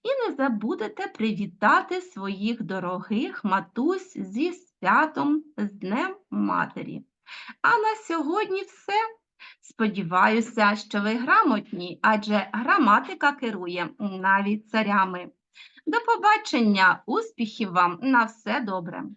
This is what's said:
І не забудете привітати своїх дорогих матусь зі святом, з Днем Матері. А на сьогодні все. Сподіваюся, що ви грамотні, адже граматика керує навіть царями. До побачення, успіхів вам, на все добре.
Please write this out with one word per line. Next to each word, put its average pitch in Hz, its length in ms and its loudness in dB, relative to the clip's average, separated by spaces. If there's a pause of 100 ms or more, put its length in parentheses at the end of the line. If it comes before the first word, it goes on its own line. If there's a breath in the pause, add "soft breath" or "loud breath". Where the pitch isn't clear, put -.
І 480 260 -2
не 269 60 -6
забудете 269 720 -2
привітати 226 920 0
своїх 202 640 -6
дорогих 185 800 -4
матусь 247 720 -2
зі 226 360 -4
святом, 294 920 0 (140)
з 208 140 -4
Днем 302 440 -4 (140)
Матері. - 760 -4 (560 loud breath)
А 294 160 4
на 427 180 0 (120)
сьогодні 359 540 -2
все. - 320 -10 (680 loud breath)
Сподіваюся, 208 1120 2
що 208 260 -4
ви 214 120 0
грамотні, 240 880 0
адже 208 520 2
граматика 269 760 4
керує 180 580 -6 (100)
навіть 196 680 0
царями. 190 600 0 (560 loud breath)
До 427 140 0
побачення, 311 1040 2
успіхів 226 680 -4
вам, 175 300 2
на 247 220 4
все 220 380 -4
добре. 185 420 -6 (140)